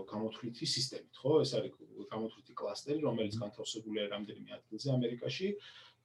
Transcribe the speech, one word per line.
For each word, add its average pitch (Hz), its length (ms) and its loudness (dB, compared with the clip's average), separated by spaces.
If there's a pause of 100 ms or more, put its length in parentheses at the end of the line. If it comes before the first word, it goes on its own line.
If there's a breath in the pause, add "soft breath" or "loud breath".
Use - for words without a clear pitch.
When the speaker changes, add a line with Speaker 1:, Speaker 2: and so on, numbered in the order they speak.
Speaker 1:
გამოთვლითი 110 640 -4
სისტემით, - 480 -2
ხო? 151 260 6
ეს 131 140 4
არის - 240 0 (260)
გამოთვლითი 113 500 -4
კლასტერი, 135 480 -2
რომელიც 110 360 2
Speaker 2:
მმ. 117 40 0
Speaker 1:
განთავსებულია 107 640 -2
რამდენიმე 104 460 -6
ადგილზე - 380 -4
ამერიკაში 127 580 2 (580 loud breath)